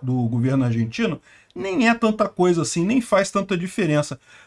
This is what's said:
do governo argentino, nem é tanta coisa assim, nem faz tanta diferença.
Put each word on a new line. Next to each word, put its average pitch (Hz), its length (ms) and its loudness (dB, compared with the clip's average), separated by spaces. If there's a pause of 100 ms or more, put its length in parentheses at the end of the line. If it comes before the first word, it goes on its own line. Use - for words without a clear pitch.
do 127 120 -2 (140)
governo 127 360 0
argentino, 117 560 -2 (360)
nem 359 320 0
é 233 60 4
tanta 214 340 0
coisa 180 340 2
assim, 170 220 -2
nem 240 160 2
faz 196 300 0
tanta 196 260 -2
diferença. 165 640 -2 (280)